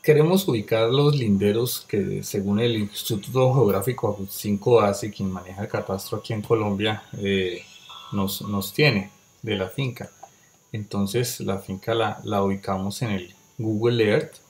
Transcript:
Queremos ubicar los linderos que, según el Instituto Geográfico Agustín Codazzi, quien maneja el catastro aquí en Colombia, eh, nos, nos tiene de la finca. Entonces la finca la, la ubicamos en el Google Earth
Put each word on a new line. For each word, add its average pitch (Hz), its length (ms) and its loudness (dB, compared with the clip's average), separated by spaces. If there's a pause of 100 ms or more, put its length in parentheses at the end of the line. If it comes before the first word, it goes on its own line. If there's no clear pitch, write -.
Queremos 160 460 4
ubicar 113 420 2
los 143 260 4
linderos 107 720 2
que, 98 360 -2
según 101 360 -2
el 120 160 2
Instituto 120 800 0
Geográfico 110 540 2
Agustín 98 500 -4
Codazzi, 107 540 4
quien 95 200 -4
maneja 92 300 -10
el 110 60 -6
catastro 98 500 -4
aquí 113 160 -8
en 107 80 -4
Colombia, 107 640 0 (160)
eh, 95 440 0 (480)
nos, 98 300 -2
nos 98 320 -4
tiene 113 380 2 (320)
de 107 120 -2
la 95 140 -2
finca. 127 400 -6 (640)
Entonces 104 680 -2
la 98 180 -4
finca 95 340 -6
la, 110 300 0
la 104 180 0
ubicamos 98 640 -2
en 110 80 -2
el 92 240 -6 (240)
Google 113 440 2
Earth 113 340 2 (120)